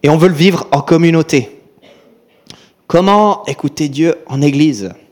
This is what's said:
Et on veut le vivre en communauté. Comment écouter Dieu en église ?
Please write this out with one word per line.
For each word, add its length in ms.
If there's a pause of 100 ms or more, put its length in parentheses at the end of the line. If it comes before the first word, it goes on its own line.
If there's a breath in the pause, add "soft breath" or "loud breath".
Et 60
on 80
veut 100
le 80
vivre 360
en 100
communauté. 680 (1400 soft breath)
Comment 600
écouter 440
Dieu 260 (120)
en 120
église ? 540 (180)